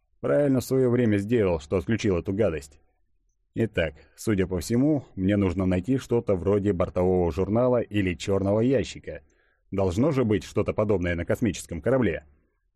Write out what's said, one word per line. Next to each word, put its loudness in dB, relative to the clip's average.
Правильно 2
в -4
своё 2
время 2
сделал, 2
что -2
отключил 0
эту -4
гадость. -2
Итак, -2
судя 0
по -2
всему, 0
мне 2
нужно 0
найти 0
что-то 0
вроде 2
бортового 2
журнала 0
или -2
чёрного 0
ящика. -2
Должно 0
же 2
быть 0
что-то -4
подобное 0
на -4
космическом -4
корабле. 0